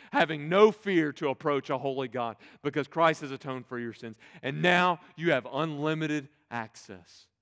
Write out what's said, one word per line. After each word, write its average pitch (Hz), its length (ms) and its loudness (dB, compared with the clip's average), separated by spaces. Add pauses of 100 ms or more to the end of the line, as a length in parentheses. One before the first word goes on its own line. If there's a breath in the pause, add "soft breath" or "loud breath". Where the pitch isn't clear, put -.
(120 loud breath)
having 151 360 0
no 208 240 8
fear 165 400 0
to 147 160 -4
approach 139 400 -2
a 139 80 -2
holy 131 320 -4
God 117 280 -6 (260 loud breath)
because 143 260 -4
Christ 160 320 2
has 139 120 -10
atoned 131 340 -10
for 123 120 -10
your 117 140 -8
sins. 110 240 -16 (260 loud breath)
And 147 200 -6
now 180 380 4 (140 loud breath)
you 165 180 0
have 123 200 2
unlimited 151 760 -2 (220 soft breath)
access 110 760 -14 (160)